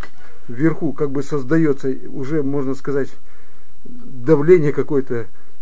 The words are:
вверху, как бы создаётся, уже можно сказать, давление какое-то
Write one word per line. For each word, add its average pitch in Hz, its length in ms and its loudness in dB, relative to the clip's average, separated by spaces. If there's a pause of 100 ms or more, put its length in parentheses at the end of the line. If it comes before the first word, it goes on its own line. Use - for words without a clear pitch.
(460)
вверху, 151 440 0
как 143 200 0
бы 139 100 0
создаётся, 143 680 0 (200)
уже 147 320 -2
можно 135 320 0
сказать, 135 360 0 (760)
давление 139 840 2
какое-то 131 560 0 (340)